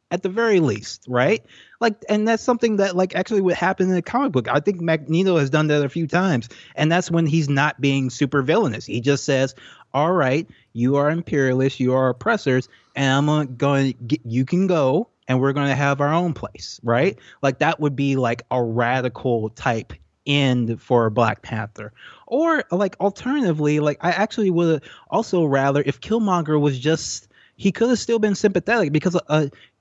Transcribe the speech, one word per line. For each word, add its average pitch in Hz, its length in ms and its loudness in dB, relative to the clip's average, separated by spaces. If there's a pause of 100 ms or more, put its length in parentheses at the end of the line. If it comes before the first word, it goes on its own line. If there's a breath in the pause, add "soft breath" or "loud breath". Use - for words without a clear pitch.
(100)
at 180 120 -4
the 190 60 -4
very 208 320 2
least, - 480 -4
right? 127 360 2 (360 loud breath)
Like, 226 280 -2
and 214 180 0
that's 226 160 0
something 233 340 0
that, 196 180 0
like, 185 200 0
actually 196 260 0
would 180 160 2
happen 185 320 0
in 185 60 2
the 170 80 0
comic 254 300 -2
book. 120 160 0
I 139 120 2
think 185 200 -2
Magneto 165 560 0
has 139 140 2
done 156 160 2
that 147 180 2
a 135 40 -2
few 165 180 -4
times, 165 420 0 (260 loud breath)
and 156 160 0
that's 170 200 0
when 165 160 2
he's 151 220 0
not 143 320 0
being 135 300 0
super 139 320 0
villainous. 156 440 0
He - 140 -4
just 139 240 0
says, 135 300 0 (380 loud breath)
"All 156 200 0
right, 156 360 0 (240 soft breath)
you 127 240 0
are 143 140 2
imperialists, 135 680 0
you 127 140 2
are 131 140 2
oppressors, 131 600 0 (260 soft breath)
and 135 180 2
I'm 143 140 2
gonna, 151 200 2
gonna 135 460 0
get, 123 320 -4
you 120 200 -2
can 180 240 0
go, 160 400 0 (180)
and 127 140 0
we're 135 120 2
gonna 139 220 0
have 139 260 0
our 147 120 2
own 170 200 0
place," - 500 -12
right? 120 360 0 (240 loud breath)
Like, 139 160 0
that 156 220 0
would 143 160 -2
be, 139 200 0
like, 123 340 -2
a 123 120 0
radical 120 880 -2
type - 420 -4 (320)
end 127 560 0
for 117 300 2
Black 110 320 0
Panther. 110 500 -10 (340 loud breath)
Or, 311 440 0
like, 190 300 -2
alternatively, 175 800 0
like, 147 200 -2
I 175 100 0
actually 196 400 0
would 165 320 2 (280 loud breath)
also 180 340 0
rather 139 400 2
if - 160 -4
Killmonger 180 600 0
was 139 180 0
just, 151 500 -4 (280 soft breath)
he 196 140 0
could 233 200 0
have 240 80 2
still 233 200 -2
been 208 160 2
sympathetic 190 580 0
because, 170 240 0 (120)
uh, 151 200 2 (320 loud breath)